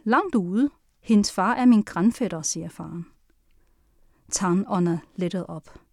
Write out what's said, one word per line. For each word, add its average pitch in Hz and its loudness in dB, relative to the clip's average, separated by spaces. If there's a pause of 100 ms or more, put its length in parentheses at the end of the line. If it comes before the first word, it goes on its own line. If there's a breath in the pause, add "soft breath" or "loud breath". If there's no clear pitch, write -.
langt 302 0
ude. 208 0 (320)
Hendes 208 2
far 202 0
er 254 0
min 233 8
grandfætter," 185 -2
siger 165 -6
faren. 165 -12 (1300)
Tang 185 0
ånder 175 0 (180)
lettet 180 -4
op. - -16 (140)